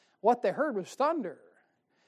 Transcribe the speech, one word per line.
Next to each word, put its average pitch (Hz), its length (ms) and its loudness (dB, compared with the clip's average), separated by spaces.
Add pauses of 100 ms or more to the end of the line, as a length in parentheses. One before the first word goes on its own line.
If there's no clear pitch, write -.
(200)
What 240 220 4
they 202 80 2
heard 269 240 -2
was 185 200 -6
thunder. 269 460 -2 (680)